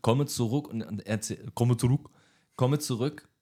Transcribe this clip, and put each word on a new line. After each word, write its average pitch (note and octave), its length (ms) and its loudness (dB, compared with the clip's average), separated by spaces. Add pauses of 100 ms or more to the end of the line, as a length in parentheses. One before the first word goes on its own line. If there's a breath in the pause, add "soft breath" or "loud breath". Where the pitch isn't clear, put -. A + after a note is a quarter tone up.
komme C3 240 4
zurück B2+ 440 -2
und, A2+ 140 -8
und G2+ 240 -10
erzähl, G#2+ 480 -4
komme A#2+ 220 4
zurück, B2 320 2 (480 soft breath)
komme C3 220 2
zurück B2+ 500 -4 (140)